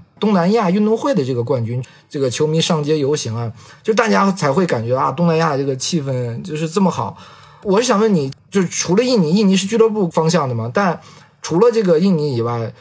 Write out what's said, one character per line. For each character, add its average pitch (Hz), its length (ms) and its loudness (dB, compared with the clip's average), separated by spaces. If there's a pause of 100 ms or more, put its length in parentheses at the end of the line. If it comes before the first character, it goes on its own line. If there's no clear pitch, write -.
(220)
东 208 120 0
南 175 200 2
亚 214 180 2
运 208 140 2
动 220 120 2
会 277 160 0
的 185 120 0
这 131 80 -2
个 120 100 -2
冠 120 220 -2
军， 120 180 -6 (240)
这 - 100 -10
个 135 120 0
球 151 180 -2
迷 160 140 0
上 156 200 0
街 151 160 0
游 143 160 0
行 120 220 -4
啊， 117 160 -6 (320)
就 220 100 0
大 226 140 0
家 196 240 2
才 151 180 -2
会 175 160 2
感 117 220 -2
觉 123 80 0
啊， 143 160 0
东 170 160 0
南 160 80 2
亚 160 220 0
这 139 80 -2
个 135 100 -2
气 147 260 -4
氛 123 400 -4
就 147 140 -8
是 156 100 -4
这 160 140 -2
么 190 100 4
好。 110 280 -6 (460)
我 202 180 2
是 254 40 0
想 226 140 2
问 214 160 4
你， 139 160 0 (180)
就 196 120 0
是 170 80 0
除 - 260 -2
了 233 80 4
印 247 180 2
尼， 156 140 2
印 208 140 4
尼 190 40 4
是 196 140 0
俱 220 100 -2
乐 220 120 6
部 214 200 -2
方 160 200 0
向 160 180 0
的 123 80 -4
嘛， 113 180 -6
但 196 240 0 (440)
除 165 180 -2
了 233 140 6
这 220 100 0
个 170 160 2
印 185 180 2
尼 147 200 -2
以 113 40 0
外， 117 400 -4